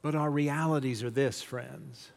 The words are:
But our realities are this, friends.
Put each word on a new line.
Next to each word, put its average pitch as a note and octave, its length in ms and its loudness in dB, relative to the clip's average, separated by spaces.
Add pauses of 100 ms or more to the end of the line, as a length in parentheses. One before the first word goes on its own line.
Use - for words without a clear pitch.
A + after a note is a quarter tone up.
But D3+ 140 0
our D3+ 160 2
realities D3 720 2
are A#2+ 80 -2
this, B2+ 320 2
friends. B2+ 720 -12